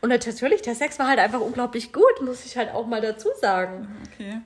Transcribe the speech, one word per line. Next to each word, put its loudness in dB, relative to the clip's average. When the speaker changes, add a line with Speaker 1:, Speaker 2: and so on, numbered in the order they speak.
Speaker 1:
Und 2
natürlich, 2
der -4
Sex -4
war 2
halt 4
einfach 2
unglaublich -4
gut, 6
muss -6
ich -10
halt -2
auch -4
mal -2
dazu -2
sagen. 0
Speaker 2:
Okay. -10